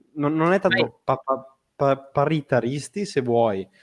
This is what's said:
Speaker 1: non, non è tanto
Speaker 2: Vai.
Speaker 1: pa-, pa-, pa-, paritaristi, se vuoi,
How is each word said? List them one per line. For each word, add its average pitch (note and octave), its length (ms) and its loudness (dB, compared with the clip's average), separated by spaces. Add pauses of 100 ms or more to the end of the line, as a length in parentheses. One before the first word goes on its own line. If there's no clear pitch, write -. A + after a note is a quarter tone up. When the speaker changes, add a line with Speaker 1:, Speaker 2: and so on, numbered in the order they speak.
(160)
Speaker 1:
non, D3+ 180 0
non D#3+ 200 2
è G3+ 60 4
tanto F#3 220 0
Speaker 2:
Vai. A#2+ 100 -2 (120)
Speaker 1:
pa-, C3 200 -2
pa-, - 340 -6 (180)
pa-, C3+ 240 2
paritaristi, C#3+ 1080 -2
se - 160 -4
vuoi, A#2 460 0 (160)